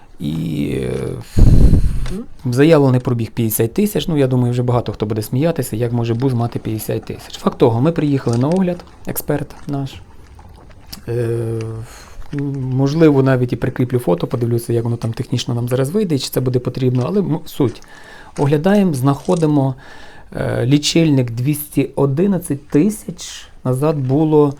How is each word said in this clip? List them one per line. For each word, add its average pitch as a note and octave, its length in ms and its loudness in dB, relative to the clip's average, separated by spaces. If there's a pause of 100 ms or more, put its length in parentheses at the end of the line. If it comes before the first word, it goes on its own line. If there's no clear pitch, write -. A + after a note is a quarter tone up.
(200)
і, D#2+ 540 -4
е, - 180 -4 (1500)
заявлений C3+ 540 6
пробіг A#2+ 320 -2
п'ятдесят A2+ 420 -2
тисяч. G#3 340 0
Ну, D#3+ 100 0
я C#3 100 4
думаю, B2 240 2
вже B2 120 0
багато B2 280 0
хто G#2+ 140 -4
буде G#2+ 160 -2
сміятися, C3+ 540 -2
як A#2 160 -2
може A#2 220 0
буз B2+ 200 0
мати A#2 260 -2
п'ятдесят A2 460 -6
тисяч. - 320 -12
Факт - 200 -4
того, A#2 240 2
ми D#3 100 2
приїхали C#3+ 460 0
на B2+ 100 0
огляд, F3 380 -2 (220)
експерт C#3+ 480 -6 (120)
наш. C#3 260 -6 (1120)
Е, A#2 540 -4 (1080)
можливо, C#3 520 4
навіть B2+ 300 2
і - 20 -2
прикріплю B2+ 440 -2
фото, E3+ 280 -2
подивлюся, A#2+ 460 -2
як A#2 100 0
воно A#2 140 -2
там A2+ 160 -6
технічно B2 400 -4
нам A#2+ 160 -4
зараз C3 200 0
вийде, E3+ 300 0
чи - 100 -6
це C#3 120 -2
буде B2+ 180 0
потрібно, B2 480 0
але, F#3+ 120 0
м, D#3+ 260 0
суть. - 360 -2 (560)
Оглядаємо, E3 560 2
знаходимо, C#3 840 0 (600)
е, A#2 300 -2
лічильник C#3+ 680 2
двісті C#3 640 -2
одинадцять E3 720 0
тисяч, - 800 -2 (160)
назад C#3 340 0
було, D3 640 2